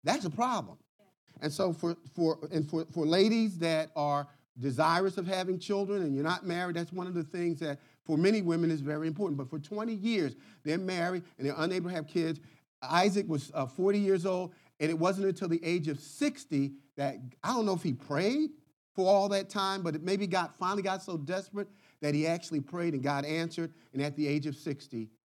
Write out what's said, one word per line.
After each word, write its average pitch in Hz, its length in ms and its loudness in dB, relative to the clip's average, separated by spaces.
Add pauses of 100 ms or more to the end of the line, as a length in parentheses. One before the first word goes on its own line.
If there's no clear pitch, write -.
That's 208 240 2
a 165 40 -2
problem. 220 460 -2 (640)
And 151 100 -2
so 185 220 0
for, 170 240 -2 (180)
for, 160 240 2 (140)
and 151 160 0
for, 160 240 -2
for 160 140 0
ladies 202 540 4
that 160 360 0
are 143 320 0 (320)
desirous 160 560 2
of 180 100 -4
having 185 320 0
children 196 440 -2
and 143 120 0
you're 139 80 0
not 175 240 0
married, 175 300 -2
that's 170 160 -6
one 175 140 -6
of 185 80 -6
the 165 100 -2
things 170 360 -2
that 151 200 -4 (240)
for 156 140 2
many 202 240 6
women 165 280 2
is 156 100 0
very 151 280 -2
important. 160 300 -2
But 127 100 -6
for 156 100 -8
twenty 214 360 -6
years, 190 400 0 (300)
they're 156 120 0
married 185 460 -2 (160)
and 135 80 -4
they're 143 100 0
unable 175 320 0
to 180 60 -4
have 156 120 -4
kids. 160 340 -2 (420)
Isaac 180 440 4
was, 151 280 -2
uh, 139 120 0
forty 196 320 2
years 190 280 4
old, 185 260 -2 (280)
and 156 100 2
it 165 80 0
wasn't 190 300 2
until 185 200 -2
the 165 160 0
age 165 240 0
of 147 100 -2
sixty 139 760 -2 (220)
that, 139 200 -2 (260)
I 220 120 0
don't 226 100 2
know 196 80 2
if 175 100 -2
he 143 120 0
prayed 226 560 0 (440)
for 185 120 2
all 196 240 6
that 196 180 0
time, 196 340 -2
but 165 120 0
it 156 80 -4
maybe 196 240 0
got, 180 320 0
finally 196 240 0
got 190 200 -2
so 175 140 -6
desperate 190 520 -6 (320)
that 147 140 0
he 156 140 2
actually 165 320 -2
prayed 170 340 -2
and 127 80 -2
God 143 220 0
answered, 160 480 -4 (200)
and 135 100 -2
at 143 120 -2
the 147 140 0
age 147 180 0
of 143 80 -4
sixty 123 540 -8 (180)